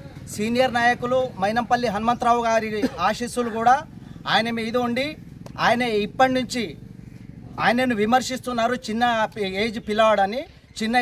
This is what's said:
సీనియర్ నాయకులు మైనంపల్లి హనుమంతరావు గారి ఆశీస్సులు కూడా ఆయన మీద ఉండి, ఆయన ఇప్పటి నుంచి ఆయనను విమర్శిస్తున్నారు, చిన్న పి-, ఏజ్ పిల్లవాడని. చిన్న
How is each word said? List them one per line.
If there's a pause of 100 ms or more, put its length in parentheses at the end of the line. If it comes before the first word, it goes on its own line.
(360)
సీనియర్
నాయకులు (240)
మైనంపల్లి
హనుమంతరావు
గారి (380)
ఆశీస్సులు
కూడా (580)
ఆయన
మీద
ఉండి, (580)
ఆయన (220)
ఇప్పటి
నుంచి (1000)
ఆయనను
విమర్శిస్తున్నారు, (120)
చిన్న (300)
పి-, (120)
ఏజ్ (100)
పిల్లవాడని. (400)
చిన్న